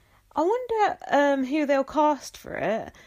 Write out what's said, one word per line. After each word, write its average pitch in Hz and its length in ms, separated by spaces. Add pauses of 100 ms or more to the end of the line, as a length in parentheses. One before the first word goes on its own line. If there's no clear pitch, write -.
(340)
I 294 60
wonder, 440 580 (120)
um, 285 340
who 285 220
they'll 269 180
cast 302 540
for - 160
it. 202 380 (140)